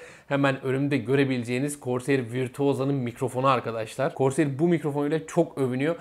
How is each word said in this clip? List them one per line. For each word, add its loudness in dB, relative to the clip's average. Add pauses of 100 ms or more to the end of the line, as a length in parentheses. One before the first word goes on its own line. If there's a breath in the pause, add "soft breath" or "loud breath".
(280 loud breath)
hemen 2
önümde 0
görebileceğiniz 0
Corsair 0
Virtuosa'nın 0
mikrofonu -2
arkadaşlar. 0
Corsair 2
bu 4
mikrofonuyla 0
çok 0
övünüyor. 0